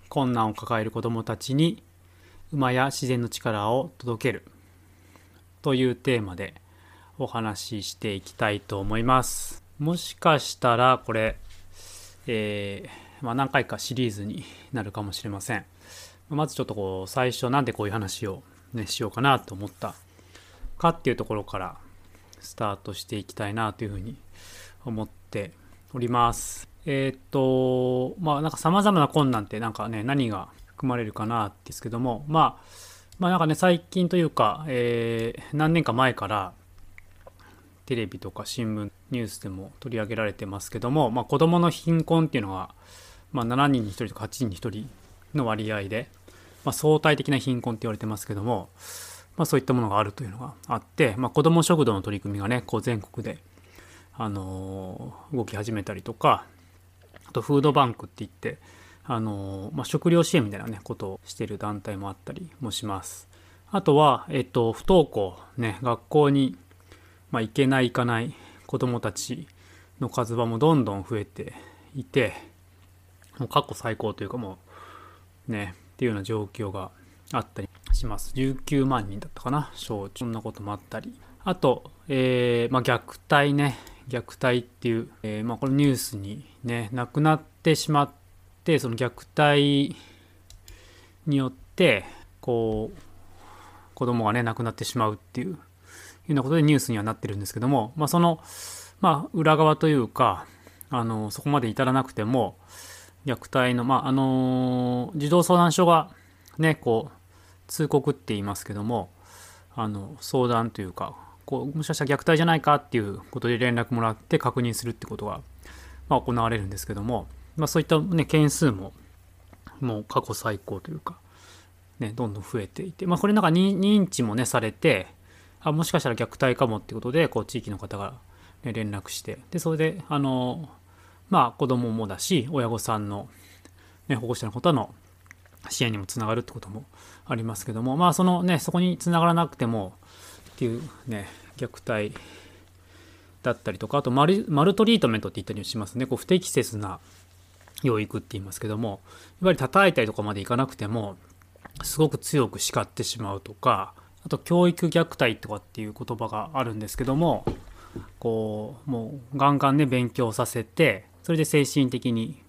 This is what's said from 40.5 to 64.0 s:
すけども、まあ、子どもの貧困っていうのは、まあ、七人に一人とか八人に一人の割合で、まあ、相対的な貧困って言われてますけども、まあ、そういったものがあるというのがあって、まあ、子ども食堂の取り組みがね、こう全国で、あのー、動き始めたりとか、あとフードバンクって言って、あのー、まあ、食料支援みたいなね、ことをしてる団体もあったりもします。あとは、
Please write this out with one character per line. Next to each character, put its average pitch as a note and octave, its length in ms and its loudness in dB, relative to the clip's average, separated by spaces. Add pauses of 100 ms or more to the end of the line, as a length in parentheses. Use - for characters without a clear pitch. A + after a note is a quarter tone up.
す - 100 -12
け A2 80 -8
ど A#2+ 100 -2
も、 C#3 220 2
ま A#2+ 120 -2
あ、 - 20 -12
子 C#3+ 120 0
ど D#3+ 100 6
も F3 120 4
の E3+ 100 4
貧 E3 360 0
困 E3 220 4
っ - 20 -12
て - 80 -2
い A#2 40 0
う G2+ 40 -4
の F#2+ 80 -6
は、 F#2+ 200 -8 (600)
ま C3 80 -2
あ、 A2+ 40 -2
七 C3 220 4
人 B2+ 160 2
に G#2 60 -6
一 F#2 60 -10
人 A2+ 120 -4
と F2+ 80 -14
か - 60 -14
八 - 180 -8
人 B2 100 -2
に F2+ 60 -8
一 A#2 140 -8
人 G#2 200 -10 (460)
の C#3 100 0
割 A2 260 -2
合 G#2 120 -4
で、 G#2 240 -6 (560)
ま C#3+ 60 -2
あ、 - 40 0
相 D3+ 280 4
対 D3+ 160 6
的 C3 120 -2
な C#3 80 4
貧 B2 240 -2
困 A#2+ 120 -4
っ A2 40 -6
て - 60 -20
言 A#2+ 60 -4
わ - 20 -2
れ G#2+ 60 -6
て A2 80 -8
ま G#2+ 100 -4
す - 100 -12
け G#2+ 100 -6
ど G2+ 60 -6
も、 G#2 280 -2 (640)
ま F3 80 0
あ、 - 20 2
そ D3 120 2
う - 20 2
い B2+ 40 0
っ - 20 -16
た C3+ 80 2
も B2 80 2
の G#2+ 80 0
が G2+ 100 2
あ G#2+ 40 4
る G2+ 100 -4
と - 100 -12
い A2+ 40 -8
う - 20 -10
の G#2 100 -12
が B2+ 140 -12 (140)
あ B2 100 -2
っ - 40 -10
て、 A#2+ 360 0
ま B2+ 100 0
あ、 - 20 -8
子 D3+ 140 4
ど E3 80 6
も E3+ 100 6
食 D#3+ 220 4
堂 A#2 100 4
の F#2+ 80 -2
取 G2+ 160 -4
り F#2 40 -10
組 G2+ 140 -6
み G2+ 40 -4
が G2+ 80 -4
ね、 B2 180 -2
こ A#2 120 -2
う G#2 40 -2
全 A#2 200 -2
国 - 220 -12
で、 A2 160 -10 (800)
あ A2 120 -4
の F#2+ 840 -8 (200)
ー、 - 20 -4
動 A#2+ 80 0
き G2+ 140 -8
始 A2 160 -4
め G2+ 100 -4
た G#2+ 100 -8
り F#2+ 100 -12
と A#2 100 -10
か、 - 320 2 (840)
あ - 60 -20
と A#2+ 80 -2
フ C#3+ 160 2
ー C#3 40 6
ド D3 120 4
バ C#3 120 4
ン A#2 80 -2
ク - 120 -16
っ - 40 -18
て - 160 -12
言 - 40 -12
っ - 20 -20
て、 - 280 -8 (440)
あ A#2 160 -4
の G2 520 -6
ー、 D#3+ 40 -10
ま C#3 60 -4
あ、 A2 40 -8
食 E3 240 0
料 E3+ 140 6
支 E3+ 140 0
援 B2 80 4
み G2+ 40 -4
た G2+ 60 -8
い G2 60 -10
な A2+ 60 -10
ね、 G#2+ 140 -8
こ A2+ 140 -8
と G#2 120 -8
を F#2+ 180 -10
し - 80 -16
て A2+ 120 -6
る G#2 120 -8
団 G#2 240 -6
体 G2+ 160 -8
も G2 120 -8
あ G2 40 -10
っ - 100 -16
た - 80 -10
り E3 180 -14 (120)
も A2+ 100 -8
し - 140 -6
ま G2 180 -6
す。 - 240 -16 (420)
あ G3 120 -2
と C#3+ 160 6
は、 C#3+ 320 6